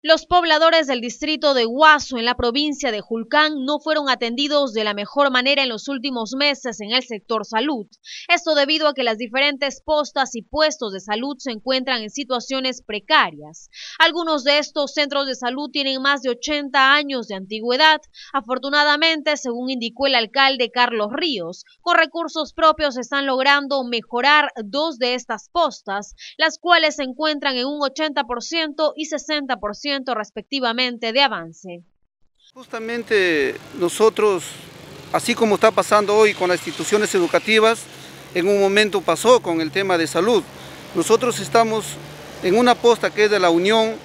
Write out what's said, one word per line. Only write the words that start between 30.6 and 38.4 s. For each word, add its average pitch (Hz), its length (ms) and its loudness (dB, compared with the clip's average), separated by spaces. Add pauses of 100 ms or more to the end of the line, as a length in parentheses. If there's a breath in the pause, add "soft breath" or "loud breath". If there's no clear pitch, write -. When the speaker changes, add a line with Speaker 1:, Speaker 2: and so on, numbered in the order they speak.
Speaker 1:
de 247 100 0
avance. 175 600 -10 (720)
Speaker 2:
Justamente 220 1000 0 (220)
nosotros, 202 640 2 (720)
así 160 240 0
como 214 200 4
está 220 160 6
pasando 208 440 2
hoy 214 180 6
con 185 140 -2
las 180 120 2
instituciones 180 540 -2
educativas, 214 680 2 (500 loud breath)
en 180 140 0